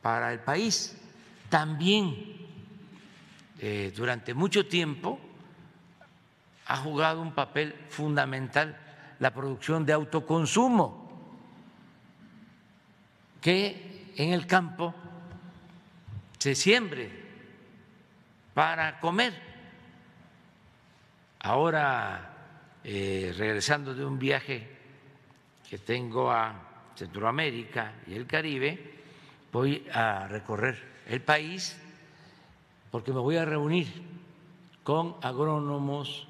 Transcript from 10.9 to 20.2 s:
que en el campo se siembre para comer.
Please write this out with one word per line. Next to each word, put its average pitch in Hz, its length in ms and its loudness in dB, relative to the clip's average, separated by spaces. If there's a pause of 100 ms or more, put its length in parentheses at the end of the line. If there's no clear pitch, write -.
que - 760 0
en 156 160 2
el 175 140 0
campo 170 480 2 (1400)
se 139 160 2
siembre 170 560 2 (1400)
para 156 460 2
comer. 190 340 2 (2000)